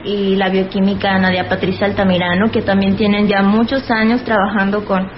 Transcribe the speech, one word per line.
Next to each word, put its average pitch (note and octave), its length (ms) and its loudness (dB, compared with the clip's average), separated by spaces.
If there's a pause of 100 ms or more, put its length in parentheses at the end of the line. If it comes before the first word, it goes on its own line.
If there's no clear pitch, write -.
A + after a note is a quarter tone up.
y G3 320 0
la F#3+ 140 0
bioquímica F#3+ 680 0
Nadia F3+ 300 0
Patricia F#3+ 400 -2
Altamirano, F#3+ 640 0
que A3 100 0
también G3 360 0
tienen G#3 300 2
ya G3 140 2
muchos A3+ 480 0
años A3+ 340 2
trabajando G#3 600 0
con, F#3+ 240 -2 (100)